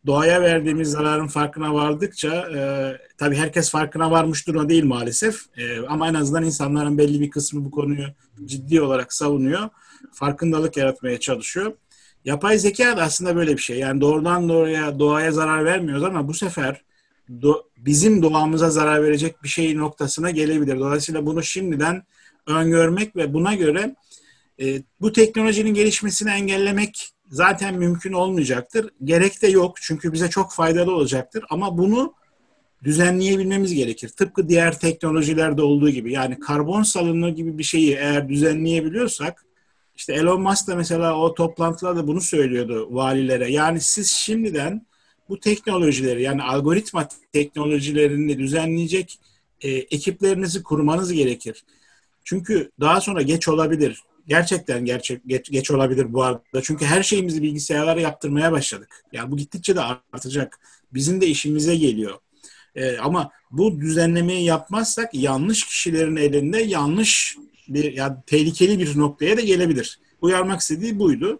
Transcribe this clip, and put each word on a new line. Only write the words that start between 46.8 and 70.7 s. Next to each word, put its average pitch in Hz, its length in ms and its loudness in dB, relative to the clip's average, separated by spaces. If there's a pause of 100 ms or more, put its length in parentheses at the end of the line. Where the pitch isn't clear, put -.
teknolojilerini 147 1080 0
düzenleyecek, 165 800 -2 (420)
e, 139 80 -6
ekiplerinizi 175 920 -2
kurmanız 160 500 0
gerekir. 123 500 -2 (600)
Çünkü 180 560 -2
daha 165 220 4
sonra 185 200 -2
geç 160 260 0
olabilir. 156 520 0 (280)
Gerçekten 160 580 0
gerçek, 123 420 -4
geç, 131 240 -4
geç 135 200 -2
olabilir 131 420 2
bu 131 100 2
arada. 127 400 -2
Çünkü 151 220 -2
her 180 180 4
şeyimizi 180 380 -2
bilgisayarlara 151 600 -2
yaptırmaya 151 500 0
başladık. 131 600 -6
Yani 117 200 -10
bu 143 60 -4
gittikçe 175 380 -2
de 165 60 -2 (320)
artacak. 131 460 -8 (340)
Bizim 165 280 -2
de 185 60 4
işimize 151 480 0
geliyor. 110 420 0 (580)
E, 127 220 -4
ama 147 340 -2 (200)
bu 165 300 0
düzenlemeyi 170 640 0
yapmazsak 214 680 -2
yanlış 139 520 0
kişilerin 160 500 -2
elinde 147 420 2
yanlış 190 800 0 (300)
bir, 143 260 -2
yani 135 220 -4 (120)
tehlikeli 165 520 2
bir 147 200 -2
noktaya 147 380 2
da 240 40 0
gelebilir. 175 580 0 (220)
Uyarmak 185 400 0
istediği 202 380 -4